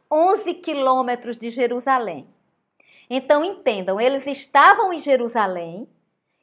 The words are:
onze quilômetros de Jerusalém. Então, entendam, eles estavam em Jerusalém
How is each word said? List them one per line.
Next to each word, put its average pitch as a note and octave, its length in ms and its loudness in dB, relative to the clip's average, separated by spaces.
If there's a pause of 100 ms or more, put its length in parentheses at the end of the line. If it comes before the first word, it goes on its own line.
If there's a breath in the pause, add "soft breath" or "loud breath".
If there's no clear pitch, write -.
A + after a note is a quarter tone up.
(100)
onze F4 440 2
quilômetros B3+ 840 -2
de A#3 140 -10
Jerusalém. A#3+ 760 -2 (840 soft breath)
Então, C4+ 340 0
entendam, G#3 560 -4
eles C4+ 260 0
estavam F4+ 640 4
em E4 60 -6
Jerusalém G#3+ 880 -2 (540)